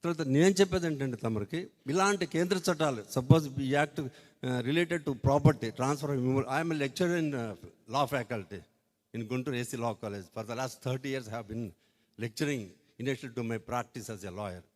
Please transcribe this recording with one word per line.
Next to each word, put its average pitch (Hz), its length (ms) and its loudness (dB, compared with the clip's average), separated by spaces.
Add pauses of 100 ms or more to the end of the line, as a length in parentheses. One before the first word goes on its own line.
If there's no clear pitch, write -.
తర్వాత 165 200 0 (140)
నేను 185 240 8
చెప్పేది 185 300 2
ఏంటంటే 135 340 -2
తమరికి, 113 360 -2 (320)
ఇలాంటి 190 340 2 (100)
కేంద్ర 180 200 2 (120)
చట్టాలు, 147 340 0 (140)
suppose 151 280 8 (220)
ఈ - 20 -2 (120)
యాక్ట్, 151 200 0
uh, 127 600 -4 (100)
related 170 380 2
to 143 40 0 (140)
property, 139 420 6 (100)
transfer 139 360 0
of 135 80 0
immo-, 131 340 2
I 156 80 2
am 165 120 -2
a - 80 -4
lecturer 175 380 0
in, 156 120 0
uh, 120 100 -2 (500)
law 139 200 4
faculty 104 460 -4 (540)
in 117 60 -4 (120)
Guntur 127 280 -2
A 123 80 -4
C - 160 -8
Law 117 100 -2 (100)
College. 101 220 -8 (100)
For 110 140 -8
the 117 100 -6
last 131 140 -6 (120)
thirty 131 280 -4
years 123 140 -8
I 107 100 -8
have 107 140 -12
been 113 140 -6 (580)
lecturing 135 380 -2 (360)
in 123 80 -8
relation 131 320 -6
to 120 140 -2
my 113 60 -2 (120)
practice 120 460 -6
as 92 140 -14
a 87 100 -12
lawyer. 90 240 -8 (120)